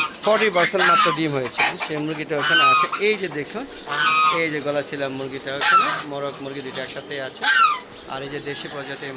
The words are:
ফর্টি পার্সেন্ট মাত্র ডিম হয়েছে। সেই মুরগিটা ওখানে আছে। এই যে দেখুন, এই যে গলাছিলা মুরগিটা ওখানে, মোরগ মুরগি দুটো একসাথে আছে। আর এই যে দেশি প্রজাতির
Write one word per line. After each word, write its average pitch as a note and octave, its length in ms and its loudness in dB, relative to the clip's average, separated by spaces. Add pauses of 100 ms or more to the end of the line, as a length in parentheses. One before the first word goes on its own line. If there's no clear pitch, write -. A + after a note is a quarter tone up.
(260)
ফর্টি G#3+ 300 4
পার্সেন্ট F#3 360 4
মাত্র - 160 6 (100)
ডিম D#3 200 0
হয়েছে। B2+ 240 -2 (220)
সেই D#3 220 -6
মুরগিটা D#3 360 -4
ওখানে - 300 4
আছে। C6+ 140 4 (220)
এই G#3+ 140 4
যে F#3 60 -4 (100)
দেখুন, G3+ 260 -6 (760)
এই E3 140 2
যে D3+ 120 -2
গলাছিলা C#3+ 400 -2 (120)
মুরগিটা C3+ 420 -6
ওখানে, - 280 4 (240)
মোরগ C#3+ 220 -4 (100)
মুরগি C#3 220 -8
দুটো C3 200 -8
একসাথে C#3+ 280 -10 (140)
আছে। - 160 -12 (680)
আর C3+ 140 -6
এই C#3 80 -8
যে C#3+ 60 -4 (100)
দেশি C#3+ 240 -8
প্রজাতির C#3 440 -8